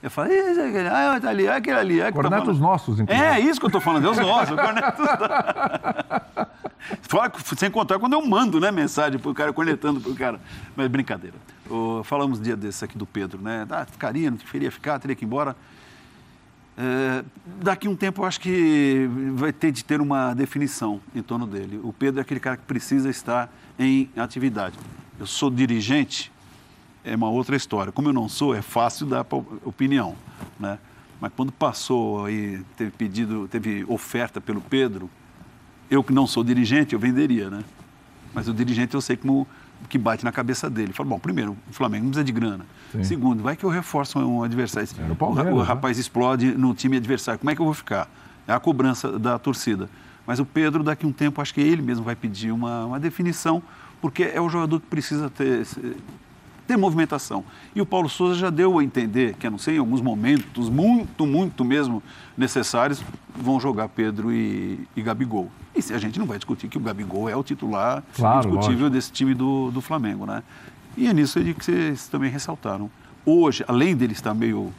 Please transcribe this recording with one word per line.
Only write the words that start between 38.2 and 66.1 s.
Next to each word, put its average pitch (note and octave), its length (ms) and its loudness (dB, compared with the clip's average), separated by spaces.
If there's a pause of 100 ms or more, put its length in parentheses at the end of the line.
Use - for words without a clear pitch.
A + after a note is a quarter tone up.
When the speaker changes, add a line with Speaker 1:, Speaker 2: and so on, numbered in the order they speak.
Speaker 1:
Mas A2 140 -4
o A#2 40 -2
dirigente A#2+ 420 0
eu C#3 60 0
sei A#2+ 160 -2
como C3+ 300 2 (420)
que - 80 -4
bate A2+ 280 0
na A#2 80 -2
cabeça B2+ 360 -2
dele. G#2+ 240 -2
Fala, C#3+ 160 -6
"Bom, A2 100 -2
primeiro, G#2+ 380 -4 (140)
o - 20 -16
Flamengo A2 320 -2
não C3 60 0
precisa D3 140 0
de C3 80 -2
grana. A2 340 -2 (260)
Speaker 2:
Sim. G#2+ 120 -2
Speaker 1:
Segundo, A#2+ 380 2
vai C#3 140 -2
que - 80 -10
eu F#3+ 60 2
reforço D#3+ 480 -2
um B2 240 0
adversário. A#2 460 -2 (100)
Speaker 2:
Era D#2+ 140 -4
o E2 40 -2
Palmeiras, C#3+ 360 0
Speaker 1:
O - 40 4
ra-, B2+ 40 4
o - 20 4
Speaker 2:
né? - 60 0
Speaker 1:
rapaz B2+ 300 0
explode B2 540 2
no B2+ 220 4
time C3 220 0
adversário. A#2+ 420 -2
Como - 120 -2
é - 40 2
que D3+ 60 -4
eu E3+ 60 4
vou D#3 80 2
ficar?" G2 340 -4 (400)
É G#2 40 4
a A#2+ 80 4
cobrança C3 580 2
da A#2 200 0
torcida. G#2+ 500 -2 (380)
Mas A#2+ 140 -2
o C#3+ 40 2
Pedro, D#3 380 2
daqui D3+ 240 -2
a - 20 2
um C#3 40 -2
tempo, D3 280 0
acho C#3 140 -6
que C#3+ 60 0
ele D#3 220 4
mesmo A#2+ 220 -2
vai A#2 120 -4
pedir A2 360 -4
uma, A#2 340 -4
uma B2+ 140 -6
definição, E3 600 0 (400)
porque E3+ 220 0
é E3+ 160 -2
o E3+ 80 0
jogador D#3+ 320 0
que - 60 -20
precisa D3 440 -2
ter, B2+ 360 0 (1000)
ter B3 100 2
movimentação. E3 680 0 (300)
E G#3 60 0
o G3 60 2
Paulo F3+ 220 0
Souza F3+ 300 0
já F#3 120 0
deu F3 280 4
a D3 60 6
entender A#2+ 500 0
que, - 120 -8
a A2+ 40 -2
não G#2 80 -6
ser D#3 160 -2
em D#3+ 40 2
alguns B2 220 2
momentos, A#2+ 680 2
muito, F3 580 4
muito D3+ 380 0
mesmo B2+ 380 2 (340)
necessários, B2+ 640 2 (340)
vão B2+ 240 2
jogar A2 280 -2
Pedro A2 440 -2
e, G#2 480 -2 (160)
e A2 60 -4
Gabigol. A2 480 -2 (240)
E - 80 0
se - 120 -6
a A#2 40 0
gente A2 200 -4